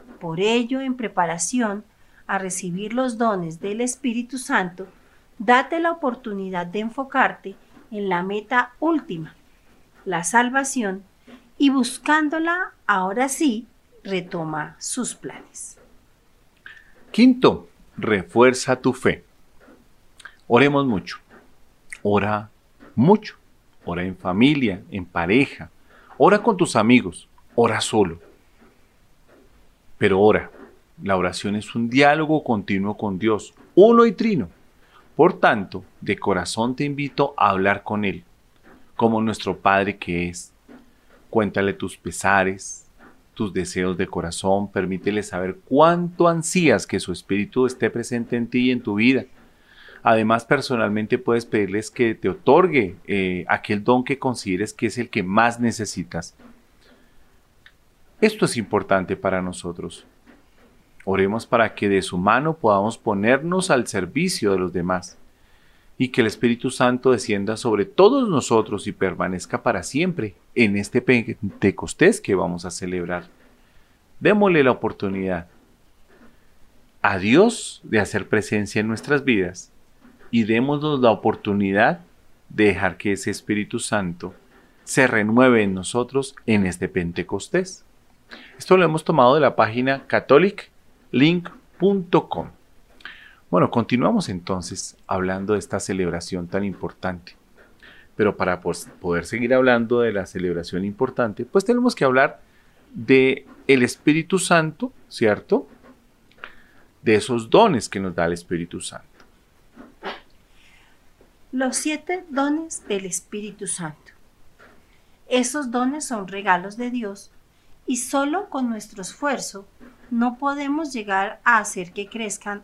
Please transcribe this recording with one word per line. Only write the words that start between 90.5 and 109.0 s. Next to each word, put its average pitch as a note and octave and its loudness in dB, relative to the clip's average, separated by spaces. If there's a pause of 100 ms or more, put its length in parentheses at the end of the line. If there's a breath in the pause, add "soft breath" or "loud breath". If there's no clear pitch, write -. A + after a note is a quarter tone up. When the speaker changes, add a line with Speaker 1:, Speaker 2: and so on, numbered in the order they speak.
Speaker 2:
link E3+ 2 (280)
punto F#3+ 0
com. D#2 -8 (1040 loud breath)
Bueno, E3+ 2
continuamos C#3 0
entonces F#2 -8 (120)
hablando F#2+ -4
de G2+ 2
esta F#2+ -6
celebración F2 -4
tan G2 -4
importante. F2+ -10 (800 soft breath)
Pero G#2 0
para F2+ -2
pos-, - -6 (140)
poder F2 -2
seguir A#2+ -2
hablando A#2+ 4
de A#2 0
la F#2+ -4
celebración F2+ -4
importante, A#2 -4
pues G3 0
tenemos A#3+ 2
que - -2
hablar C3+ 2 (540 soft breath)
de C3 4 (220)
el C3 4
Espíritu D#3 0
Santo, E3+ 0 (160)
¿cierto? - 0 (1300 loud breath)
De A2+ 4
esos A#2 -2
dones C#3 6
que G2+ -6
nos F#2+ -6
da E2+ 0
el E2+ 0
Espíritu F2 -6
Santo. - -14 (2500 soft breath)